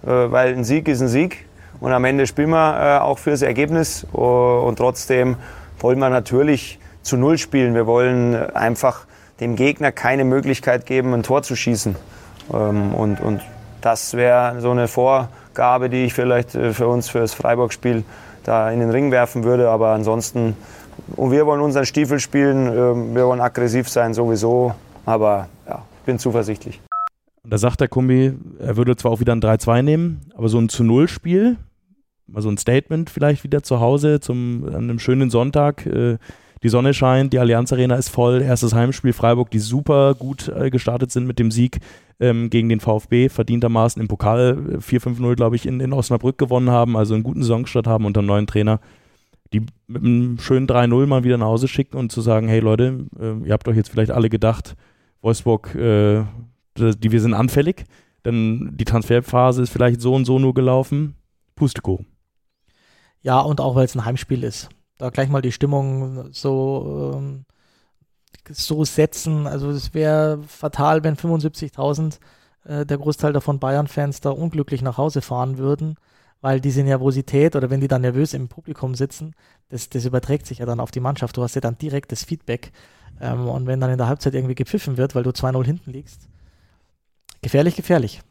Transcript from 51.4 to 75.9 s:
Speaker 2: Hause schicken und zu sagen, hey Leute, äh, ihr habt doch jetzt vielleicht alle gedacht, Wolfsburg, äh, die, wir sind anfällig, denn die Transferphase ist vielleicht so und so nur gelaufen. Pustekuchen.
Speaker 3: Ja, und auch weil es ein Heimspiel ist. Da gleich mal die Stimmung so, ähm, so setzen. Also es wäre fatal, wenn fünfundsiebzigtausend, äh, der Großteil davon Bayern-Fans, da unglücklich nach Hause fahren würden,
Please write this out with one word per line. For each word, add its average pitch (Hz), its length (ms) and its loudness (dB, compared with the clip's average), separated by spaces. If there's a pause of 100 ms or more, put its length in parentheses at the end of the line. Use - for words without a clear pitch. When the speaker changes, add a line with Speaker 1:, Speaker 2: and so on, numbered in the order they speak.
Speaker 2:
Hause 117 200 2
schicken - 300 -4
und 123 160 -4
zu 120 80 -6
sagen, 113 260 2
hey 113 140 4
Leute, 120 460 2 (120)
äh, 110 280 -8
ihr - 80 2
habt - 120 -2
doch 117 80 0
jetzt 110 140 2
vielleicht 113 240 0
alle 117 160 2
gedacht, 110 480 -2 (460)
Wolfsburg, 113 520 0
äh, 107 480 2 (560)
die, 110 320 2
wir 113 100 4
sind 113 140 2
anfällig, 143 520 0 (380)
denn 117 500 -2
die - 100 -4
Transferphase 120 800 2
ist 120 80 -2
vielleicht 120 300 2
so 127 140 0
und 135 120 2
so 131 120 2
nur 131 160 2
gelaufen. 131 640 0 (400)
Pustekuchen. 95 500 -2 (1160)
Speaker 3:
Ja, 131 180 2
und 143 200 -2
auch 131 140 0
weil 131 100 4
es - 100 -4
ein 113 120 -4
Heimspiel 127 380 -4
ist. - 260 -10 (260)
Da 127 140 -8
gleich 135 180 -2
mal 139 140 0
die 123 100 -2
Stimmung 135 800 -4
so, 135 880 -4
ähm, 139 260 -10 (1080)
so 156 340 -4
setzen. 151 640 -2
Also 139 240 -6
es 143 220 -6
wäre 156 540 0
fatal, 151 580 -2
wenn 156 120 0
fünfundsiebzigtausend, 151 1000 -4 (460)
äh, 147 220 -6
der 143 100 -4
Großteil 147 380 -2
davon 143 240 -2
Bayern-Fans, 143 640 -4
da 143 80 -2
unglücklich 143 500 -6
nach 127 160 -4
Hause 143 240 -2
fahren 131 380 -6
würden, 143 380 -4 (440)